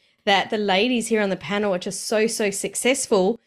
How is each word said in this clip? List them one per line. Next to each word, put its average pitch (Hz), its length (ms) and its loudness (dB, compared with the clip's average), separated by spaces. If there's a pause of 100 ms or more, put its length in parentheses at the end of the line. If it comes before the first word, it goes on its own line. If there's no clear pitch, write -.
(260)
that 196 240 2
the 220 80 -2
ladies 214 480 2
here 220 160 2
on 202 80 0
the 180 60 -2
panel 202 360 -2
are 180 60 0
just 185 280 -8
so, 220 200 2
so 226 240 0
successful 202 960 0